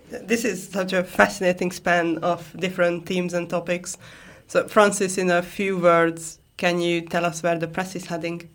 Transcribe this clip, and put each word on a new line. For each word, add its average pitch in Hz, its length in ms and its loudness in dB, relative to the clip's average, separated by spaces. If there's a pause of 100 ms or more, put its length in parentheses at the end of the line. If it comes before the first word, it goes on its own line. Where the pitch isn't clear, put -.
(280)
This 226 160 0
is 185 240 -4
such 185 240 -2
a 185 100 2
fascinating 180 720 2
span 170 460 0
of 170 420 -2
different 175 460 0
themes 180 260 -2
and 175 160 -2
topics. 175 480 -4 (500)
So, - 220 0
Francis, 202 480 4
in 185 140 2
a 175 120 4
few 190 360 -2
words, 165 600 4 (200)
can 175 220 0
you 170 200 0
tell 170 240 -2
us 165 180 -2
where 170 160 0
the 165 80 -4
press 185 300 -6
is 180 100 -10
heading? 170 480 -8